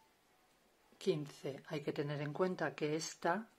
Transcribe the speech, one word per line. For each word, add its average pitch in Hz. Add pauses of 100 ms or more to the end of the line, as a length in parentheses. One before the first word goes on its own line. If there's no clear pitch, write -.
(960)
Quince. 147
Hay 151
que 151
tener 147
en 147
cuenta 175
que 151
esta 175 (120)